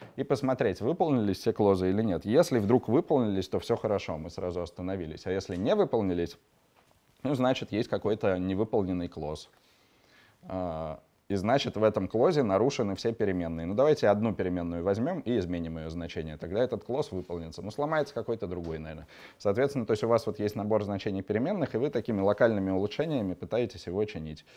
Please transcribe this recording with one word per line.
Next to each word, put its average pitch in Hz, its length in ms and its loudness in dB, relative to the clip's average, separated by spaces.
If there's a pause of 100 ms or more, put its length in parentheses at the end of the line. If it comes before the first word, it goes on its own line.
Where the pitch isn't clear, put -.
(160)
И 131 80 -4
посмотреть, 127 580 0
выполнились 123 560 2
все 117 160 0
клозы 98 340 4
или 98 140 2
нет. 92 240 -2
Если 131 320 4
вдруг 107 300 4
выполнились, 113 600 2
то - 100 -2
все - 180 0
хорошо, 98 420 -2
мы 80 100 -10
сразу 90 320 -6
остановились. 87 640 -8
А 90 60 -2
если 95 240 -4
не 117 180 0
выполнились, 98 640 2 (840)
ну, 143 120 0
значит, 127 380 0
есть 104 160 0
какой-то 101 500 0
невыполненный 92 720 0
клосс. 78 420 -8 (920)
А, 82 580 -6 (280)
и 101 80 0
значит, 110 400 0
в 107 80 4
этом 104 240 2
клозе 143 340 4
нарушены 104 520 2
все 117 180 -2
переменные. 85 540 -2
Ну, 95 80 -4
давайте 135 340 4
одну 104 260 4
переменную 87 480 -2
возьмем 117 380 0
и 120 180 0
изменим 85 400 -4
ее 78 120 -8
значение. 82 460 -8
Тогда 85 260 -4
этот 117 220 -4
клосс 131 280 -4
выполнится. 85 500 -8
Ну, 98 80 -8
сломается 147 440 -2
какой-то 113 320 -4
другой, 85 320 -6
наверное. 78 280 -12 (320)
Соответственно, 120 480 0
то 117 60 0
есть 110 120 0
у 113 40 2
вас 113 180 4
вот 104 140 -4
есть 104 160 -2
набор 104 280 2
значений 98 380 -4
переменных, 135 520 -2
и 110 40 0
вы 143 120 0
такими 110 300 -2
локальными 101 500 4
улучшениями 104 640 -2
пытаетесь 110 520 -4
его 95 200 -2
чинить. 78 380 -10 (120)